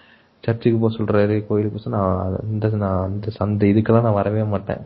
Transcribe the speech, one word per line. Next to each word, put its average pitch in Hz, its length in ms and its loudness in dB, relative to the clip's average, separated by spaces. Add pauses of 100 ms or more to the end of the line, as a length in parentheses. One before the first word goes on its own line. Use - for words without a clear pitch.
(420)
சர்ச்சுக்கு 113 360 0
போக 110 180 0
சொல்றாரு, 104 500 0
கோயிலுக்கு 107 320 -2
போக - 0 -
சொன்னா, 101 380 -2
நான் 95 200 -2 (160)
அந்த, 107 160 0
நான் 98 340 0
அந்த, 104 360 -6
அந்த 101 280 2
இதுக்கெல்லாம் 113 360 4
நான் 113 100 2
வரவே 101 300 0
மாட்டேன், 104 440 -4